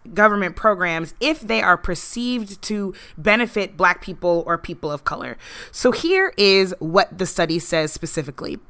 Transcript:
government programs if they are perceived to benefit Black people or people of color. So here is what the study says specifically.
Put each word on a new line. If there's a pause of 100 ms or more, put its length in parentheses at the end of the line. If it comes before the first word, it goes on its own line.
(140)
government
programs
if
they
are
perceived
to (240)
benefit
Black
people
or
people
of
color. (340)
So
here
is
what
the
study
says
specifically. (100)